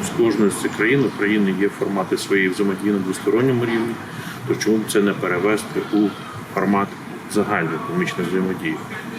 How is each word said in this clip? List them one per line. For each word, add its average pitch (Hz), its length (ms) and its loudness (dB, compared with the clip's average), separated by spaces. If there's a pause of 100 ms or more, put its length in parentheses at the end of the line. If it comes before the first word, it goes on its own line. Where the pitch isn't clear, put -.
З 92 40 -4
кожної 107 420 2
з - 40 -4
цих - 220 -4
країн 127 280 4
України 101 560 2
є 101 80 2
формати 98 480 -2
своєї 95 320 2
взаємодії 98 440 0
на 101 60 2
двосторонньому 113 640 2
рівні. 117 300 0 (540)
То - 60 2
чому 107 220 2
б 110 120 2
це 104 140 2
не 98 100 4
перевести 95 680 0 (120)
у 104 160 4 (460)
формат 98 340 2 (440)
загальної 92 520 0
економічної 87 440 -2
взаємодії? 92 480 -2 (420)